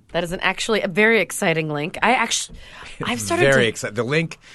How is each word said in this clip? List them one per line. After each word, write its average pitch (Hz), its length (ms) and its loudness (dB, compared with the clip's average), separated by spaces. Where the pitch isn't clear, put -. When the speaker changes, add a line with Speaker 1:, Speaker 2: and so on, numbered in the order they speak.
Speaker 1:
That 170 120 -2
is 165 80 -6
an 185 80 -6
actually 190 400 0
a 190 80 -2
very 214 320 4
exciting 160 480 0
link. 147 340 -6
I 220 120 6
actu-, - 400 -2
I've 247 160 -4
started 190 220 0
Speaker 2:
Very 123 180 4
Speaker 1:
to - 20 0
Speaker 2:
exci-, 101 40 -12
the 117 100 0
link, 156 340 -2